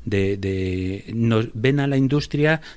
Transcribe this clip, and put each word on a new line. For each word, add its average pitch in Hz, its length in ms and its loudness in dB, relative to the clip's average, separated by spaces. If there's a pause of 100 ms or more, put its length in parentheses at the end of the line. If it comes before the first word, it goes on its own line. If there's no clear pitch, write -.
De, 98 320 0
de, 95 680 -2 (100)
nos 113 400 2
ven 135 280 2
a 139 60 0
la 139 100 0
industria 147 640 2 (160)